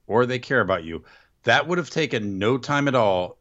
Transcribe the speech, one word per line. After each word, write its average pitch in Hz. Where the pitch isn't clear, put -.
or 113
they 127
care 127
about 92
you. 82
That 139
would 175
have 160
taken 107
no 117
time 143
at 127
all 95